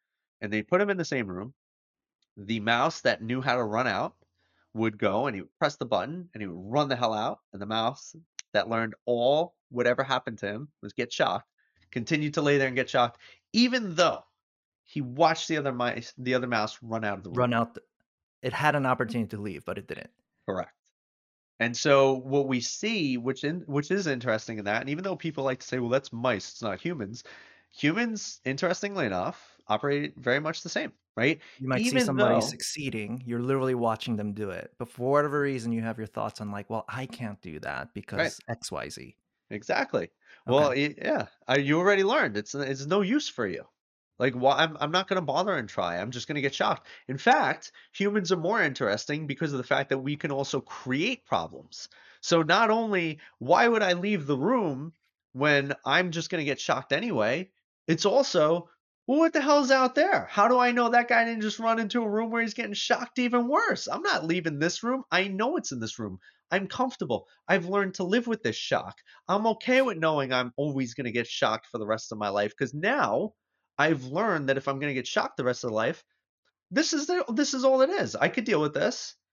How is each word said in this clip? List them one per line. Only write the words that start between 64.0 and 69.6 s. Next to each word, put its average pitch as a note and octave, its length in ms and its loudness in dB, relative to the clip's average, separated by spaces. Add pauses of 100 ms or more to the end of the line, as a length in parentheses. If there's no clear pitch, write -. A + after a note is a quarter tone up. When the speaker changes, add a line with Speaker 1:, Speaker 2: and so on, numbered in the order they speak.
Speaker 1:
not D#4 220 0
leaving E3 340 0
this E3 240 -2
room. B3+ 280 -2
I F#3 160 4
know G#3+ 300 0
it's - 160 -6
in B2+ 80 -6
this A2+ 180 -6
room. G2 200 -8 (320)
I'm F#3+ 160 0
comfortable. F3 600 -2 (200)
I've F3 180 2
learned F#3+ 300 0
to F#3+ 100 -4
live A#3 220 0
with A3+ 160 -2
this A2 120 0
shock. - 400 -2 (320)
I'm G#3 200 0
okay B3 340 2